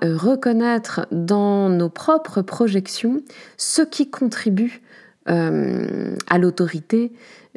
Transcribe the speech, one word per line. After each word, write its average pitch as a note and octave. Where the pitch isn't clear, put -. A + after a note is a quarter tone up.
euh, E3
reconnaître A#3
dans G3
nos F3
propres D#4
projections A3+
ce -
qui D4+
contribue, A3+
euh, D#3+
à F3+
l'autorité, F3+